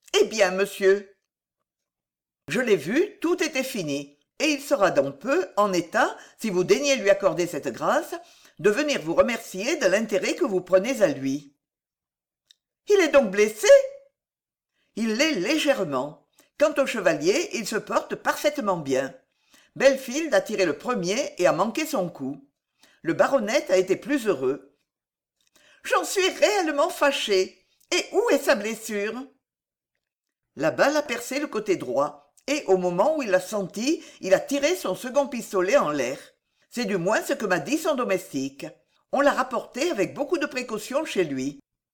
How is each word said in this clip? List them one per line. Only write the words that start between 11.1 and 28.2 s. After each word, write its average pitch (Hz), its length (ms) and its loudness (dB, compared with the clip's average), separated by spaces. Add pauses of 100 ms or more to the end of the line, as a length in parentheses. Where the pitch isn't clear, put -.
Il 403 140 6
est 320 80 4
donc 262 220 4
blessé ? 214 360 2 (1300)
Il 214 200 -2
l'est 311 160 2
légèrement. 196 960 -2 (320)
Quant 302 180 4
au 269 80 2
chevalier, 180 680 0
il 214 140 -6
se 220 80 -4
porte 220 400 -4
parfaitement 254 600 -2
bien. 135 360 -2 (640)
Belfield 262 580 0
a 196 80 4
tiré 196 240 -2
le 147 120 0
premier 220 600 -4
et 175 100 4
a 156 40 6
manqué 214 340 0
son 196 240 -2
coup. 139 380 -10 (540)
Le 165 120 -2
baronet 247 560 0
a 190 80 4
été 190 200 2
plus 233 300 -2
heureux. 135 500 -2 (1080)
J'en 415 220 -2
suis 370 240 0
réellement 320 600 2
fâché. 214 760 0 (240)
Et 349 220 0
où 440 160 2